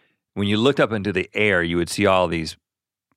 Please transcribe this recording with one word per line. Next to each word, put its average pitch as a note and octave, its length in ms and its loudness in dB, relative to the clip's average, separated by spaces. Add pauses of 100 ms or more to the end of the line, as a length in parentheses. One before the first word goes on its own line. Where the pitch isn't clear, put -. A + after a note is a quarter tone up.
(340)
when G2+ 140 -4
you G#2 80 0
looked C3+ 240 2
up A#2 120 0
into G2+ 200 -4
the F2+ 220 -4
air, G2+ 280 2
you E2+ 140 -2
would E2+ 120 -2
see G2+ 180 0
all F#2 220 4
these D#2+ 280 -6 (600)